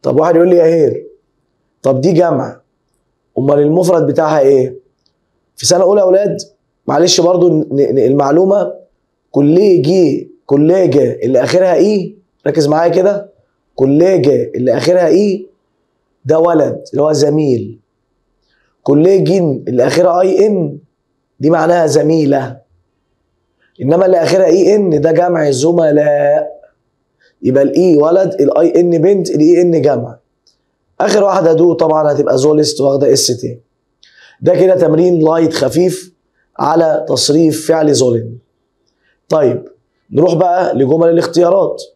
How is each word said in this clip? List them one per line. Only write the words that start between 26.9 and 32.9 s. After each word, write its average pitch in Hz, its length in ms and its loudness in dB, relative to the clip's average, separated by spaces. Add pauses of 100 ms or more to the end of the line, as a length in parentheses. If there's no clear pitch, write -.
يبقى 131 200 0
الإي 160 340 2
ولد، 170 440 0
الآي 160 400 2
إن 175 180 0
بنت، 185 320 0
الإي 165 320 0
إن 165 200 0
جمع. 123 360 -4 (840)
آخر 196 240 0
واحدة 185 280 2
دو 165 200 2
طبعًا 156 400 0
هتبقى 135 260 0
زولست 151 420 0
واخدة 139 320 0